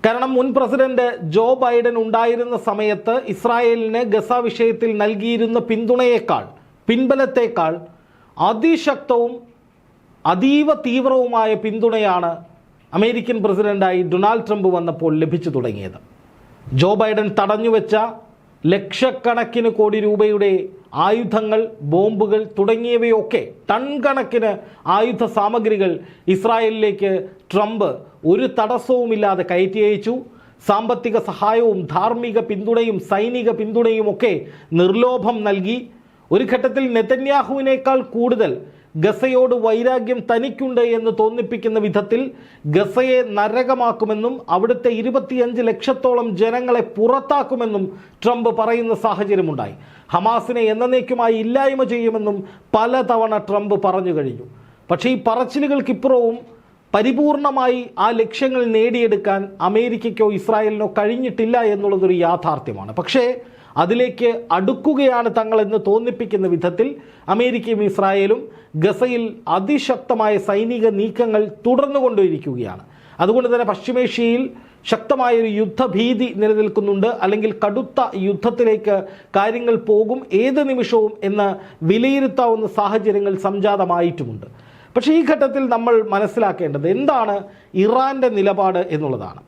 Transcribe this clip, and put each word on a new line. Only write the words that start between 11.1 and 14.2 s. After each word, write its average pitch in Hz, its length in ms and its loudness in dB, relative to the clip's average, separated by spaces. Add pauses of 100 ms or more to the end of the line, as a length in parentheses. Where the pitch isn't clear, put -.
പിന്തുണയാണ് 214 840 0 (560)
അമേരിക്കൻ 226 500 0
പ്രസിഡന്റായി 190 600 0
ഡൊണാൾഡ് 202 440 0